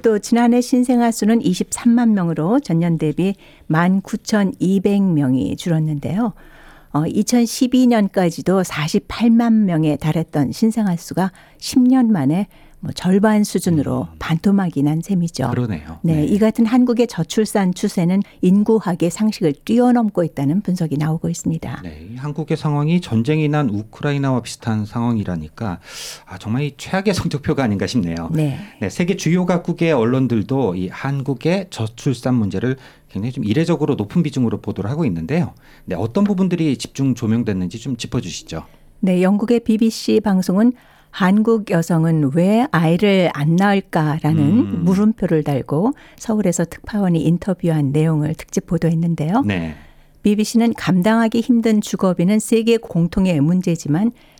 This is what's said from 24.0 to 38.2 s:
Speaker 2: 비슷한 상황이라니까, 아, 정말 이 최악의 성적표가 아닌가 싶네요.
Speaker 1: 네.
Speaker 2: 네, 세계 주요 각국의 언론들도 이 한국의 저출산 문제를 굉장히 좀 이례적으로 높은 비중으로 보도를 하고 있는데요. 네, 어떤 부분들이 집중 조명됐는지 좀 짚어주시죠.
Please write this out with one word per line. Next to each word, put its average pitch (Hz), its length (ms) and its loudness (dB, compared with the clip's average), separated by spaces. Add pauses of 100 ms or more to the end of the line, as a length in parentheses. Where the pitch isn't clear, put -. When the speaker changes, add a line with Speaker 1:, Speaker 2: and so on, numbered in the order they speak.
Speaker 2:
비슷한 107 440 -6
상황이라니까, 98 960 -4 (460)
아, 95 120 -16
정말 117 240 -4
이 143 140 -6
최악의 190 380 -2
성적표가 147 500 -2
아닌가 101 240 0
싶네요. 85 420 -4
Speaker 1:
네. 151 300 -2 (200)
Speaker 2:
네, 98 80 -2
세계 175 280 -2
주요 175 280 0
각국의 175 460 0
언론들도 120 840 0
이 92 100 -4
한국의 139 840 -4
저출산 127 640 -4
문제를 104 400 -2 (320)
굉장히 110 240 -8
좀 127 100 -8
이례적으로 143 540 0
높은 165 260 -2
비중으로 117 380 -2
보도를 98 280 -6
하고 151 160 -2
있는데요. 101 480 -2 (320)
네, 90 120 -6
어떤 113 260 -2
부분들이 175 540 0
집중 135 400 -2
조명됐는지 110 640 -2
좀 135 160 -8
짚어주시죠. - 680 -8 (360)